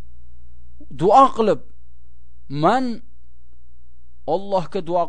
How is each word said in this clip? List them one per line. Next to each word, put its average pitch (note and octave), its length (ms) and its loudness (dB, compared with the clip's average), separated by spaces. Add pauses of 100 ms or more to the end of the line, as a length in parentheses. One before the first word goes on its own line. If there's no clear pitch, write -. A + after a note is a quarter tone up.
(880)
duo G3 440 8
qilib, G3+ 280 2 (880)
man F3+ 360 4 (1400)
Allohga F#3+ 540 0
duo E3+ 280 2